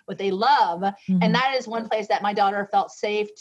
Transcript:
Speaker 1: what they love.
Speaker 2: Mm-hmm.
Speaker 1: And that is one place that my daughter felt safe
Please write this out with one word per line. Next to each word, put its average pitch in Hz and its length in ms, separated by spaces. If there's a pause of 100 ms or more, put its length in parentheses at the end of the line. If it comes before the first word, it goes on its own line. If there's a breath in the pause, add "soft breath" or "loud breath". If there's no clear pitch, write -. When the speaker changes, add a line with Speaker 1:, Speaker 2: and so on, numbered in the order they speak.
Speaker 1:
what 180 140
they 196 120
love. 196 520 (260 loud breath)
Speaker 2:
Mm-hmm. 185 160
Speaker 1:
And 175 100
that 262 200
is 247 120
one 226 220
place 214 180
that 208 140
my 208 120
daughter 202 380
felt 196 200
safe 208 500